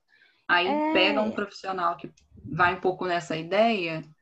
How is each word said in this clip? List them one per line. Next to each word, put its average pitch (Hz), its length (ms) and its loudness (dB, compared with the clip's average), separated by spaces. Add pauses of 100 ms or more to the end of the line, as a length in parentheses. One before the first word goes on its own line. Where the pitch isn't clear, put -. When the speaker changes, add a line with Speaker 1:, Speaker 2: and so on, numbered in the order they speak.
(460)
Speaker 1:
Aí 175 220 4
Speaker 2:
É. 202 240 0
Speaker 1:
pega 196 300 4
um 214 80 0
profissional 185 680 -4
que - 160 -16 (320)
vai 180 300 2
um 185 60 -8
pouco 185 260 0
nessa 170 320 -2
ideia 170 680 0 (180)